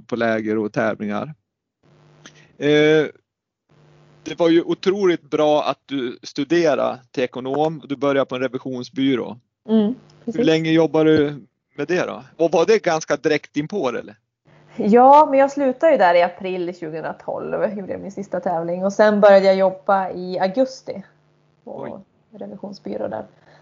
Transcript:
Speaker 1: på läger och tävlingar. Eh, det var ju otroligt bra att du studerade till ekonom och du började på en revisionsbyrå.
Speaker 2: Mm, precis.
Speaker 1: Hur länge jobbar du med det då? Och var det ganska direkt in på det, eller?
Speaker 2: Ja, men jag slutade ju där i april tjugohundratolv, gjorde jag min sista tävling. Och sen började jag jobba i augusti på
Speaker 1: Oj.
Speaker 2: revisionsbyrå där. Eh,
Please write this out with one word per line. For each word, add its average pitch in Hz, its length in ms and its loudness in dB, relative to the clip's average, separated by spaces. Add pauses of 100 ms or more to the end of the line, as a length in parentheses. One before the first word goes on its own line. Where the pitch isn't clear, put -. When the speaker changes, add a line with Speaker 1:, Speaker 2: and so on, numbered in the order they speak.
Speaker 1:
på 123 80 -6
läger 110 420 -2
och 104 160 -4
tävlingar. 107 600 -6 (1200)
Eh, 151 500 2 (1160)
det 156 160 -12
var 170 100 2
ju 165 140 4
otroligt 175 680 -2
bra 151 340 2
att - 220 -4
du 127 380 -8
studerade 139 760 -2 (120)
till 131 120 -4
ekonom 139 560 -4
och - 80 -18
du 139 80 -8
började 139 300 0
på 131 100 -8
en 127 60 -6
revisionsbyrå. 127 960 -4 (320)
Speaker 2:
Mm, 220 260 2 (300)
precis. 226 140 -6
Speaker 1:
Hur 240 60 0
länge 160 260 2
jobbar 160 340 2
du 151 300 2 (400)
med 143 120 -8
det 165 180 -2
då? 107 180 -10 (140)
Och 160 140 2
var 170 140 2
det 175 180 2
ganska 160 320 -2
direkt 147 420 -2
in 151 100 -4
på 156 240 -4
det, 107 80 -8
eller? 104 160 -14 (600)
Speaker 2:
Ja, 254 540 6
men 269 100 2
jag 277 120 2
slutade 277 400 0
ju 269 60 4
där 180 180 4
i 175 60 6
april 180 540 -4
tjugohundratolv, 165 1040 -8
gjorde 185 120 -12
jag 185 100 -8
min 180 100 -12
sista 196 280 -8
tävling. 180 460 -4
Och 196 80 -2
sen 208 280 2
började 196 240 8
jag 190 100 6
jobba 190 560 0
i 180 280 -8
augusti 196 640 -4 (600)
på - 180 -16
Speaker 1:
Oj. - 580 -18
Speaker 2:
revisionsbyrå 202 680 -12
där. - 120 -8
Eh, - 60 -14 (360)